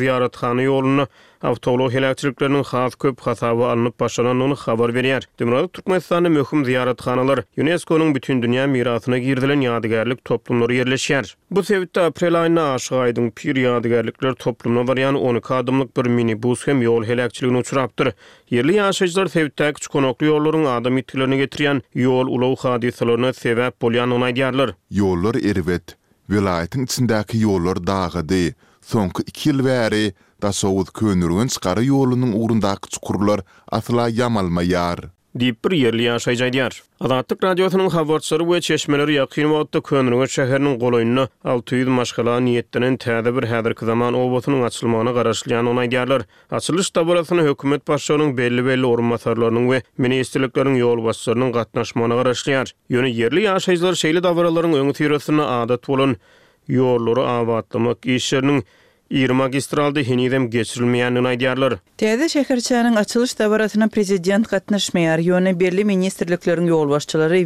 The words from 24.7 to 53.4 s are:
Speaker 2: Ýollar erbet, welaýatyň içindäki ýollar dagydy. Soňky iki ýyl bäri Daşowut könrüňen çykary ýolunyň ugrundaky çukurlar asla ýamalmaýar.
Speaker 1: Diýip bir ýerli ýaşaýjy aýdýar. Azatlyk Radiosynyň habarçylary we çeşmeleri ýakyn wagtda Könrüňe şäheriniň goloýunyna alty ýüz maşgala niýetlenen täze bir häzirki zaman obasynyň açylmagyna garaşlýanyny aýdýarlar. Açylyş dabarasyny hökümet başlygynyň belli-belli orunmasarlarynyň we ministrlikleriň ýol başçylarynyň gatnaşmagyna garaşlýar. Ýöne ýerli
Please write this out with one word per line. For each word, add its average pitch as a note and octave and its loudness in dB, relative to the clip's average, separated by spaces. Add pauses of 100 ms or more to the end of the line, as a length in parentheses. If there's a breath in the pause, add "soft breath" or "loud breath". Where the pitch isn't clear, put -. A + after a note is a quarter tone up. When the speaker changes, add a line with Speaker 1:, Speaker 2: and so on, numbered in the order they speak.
Speaker 2:
Ýollar F#2+ 0
erbet, F2+ -2 (320)
welaýatyň G2 -2
içindäki A2 0
ýollar F#2 0
dagydy. F2 -2 (260 soft breath)
Soňky G2+ -2
iki - -4
ýyl C3+ 0
bäri G#2+ 0 (280 soft breath)
Daşowut G2 0
könrüňen F#2+ 2
çykary G#2 0
ýolunyň B2+ 0
ugrundaky G#2+ -2
çukurlar G2+ -2 (300 soft breath)
asla A#2+ -2
ýamalmaýar. F2+ -2 (240)
Speaker 1:
Diýip B2 -2
bir F#3+ 0
ýerli A#2 0
ýaşaýjy A#2+ -2
aýdýar. B2+ -2 (240)
Azatlyk B2+ -2
Radiosynyň F#3 2
habarçylary D#3 -2
we F3 0
çeşmeleri D3 0
ýakyn D3 0
wagtda D#3 0
Könrüňe B2+ 2
şäheriniň C#3 2
goloýunyna A#2+ 2 (160)
alty B2+ -2
ýüz B2+ 0
maşgala B2 0
niýetlenen B2 0
täze A#2 -2
bir B2+ -2
häzirki A2+ -2
zaman A#2+ 0
obasynyň B2+ 0
açylmagyna A#2 -2
garaşlýanyny A#2 0
aýdýarlar. B2 0 (300 soft breath)
Açylyş D#3+ -2
dabarasyny F3 0
hökümet C#3+ 0
başlygynyň D3+ 0
belli-belli B2+ 2
orunmasarlarynyň A#2 2
we B2+ 0 (140)
ministrlikleriň C3 0
ýol A#2+ 2
başçylarynyň A#2 -2
gatnaşmagyna A#2 -2
garaşlýar. B2+ -2 (160)
Ýöne B2+ 0
ýerli A#2+ 0